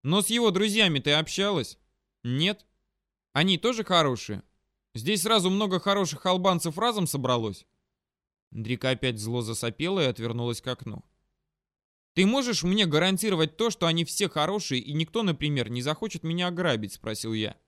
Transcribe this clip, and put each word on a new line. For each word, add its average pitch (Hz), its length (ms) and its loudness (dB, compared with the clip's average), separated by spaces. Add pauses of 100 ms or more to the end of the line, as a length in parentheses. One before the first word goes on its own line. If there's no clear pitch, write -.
«Но 170 200 2
с 190 80 -2
его 233 200 4
друзьями 196 500 2
ты 143 120 0
общалась?» 160 640 -2 (440)
«Нет». 156 420 -2 (680)
«Они 175 260 2
тоже 226 260 0
хорошие?» 135 580 2 (520)
«Здесь 160 280 0
сразу 196 280 4
много 196 280 0
хороших 196 460 0
албанцев 180 540 2
разом 214 280 0
собралось?» 123 600 -2 (840)
Дрика 120 400 -4
опять 127 280 -2
зло 117 240 -4
засопела 120 580 -4
и 147 60 4
отвернулась 117 540 -4
к - 80 -8
окну. 117 360 -10 (1120)
«Ты 190 120 6
можешь 240 380 2
мне 190 220 2
гарантировать 175 720 2
то, 226 140 2
что 180 160 -2
они 165 180 0
все - 240 -2
хорошие 156 520 -2
и 139 120 -10
никто, 160 300 -2
например, 147 480 -2
не 123 120 -4
захочет 156 420 -6
меня 175 240 -2
ограбить?» 151 460 -2
спросил 110 380 -8
я. 107 240 -4 (120)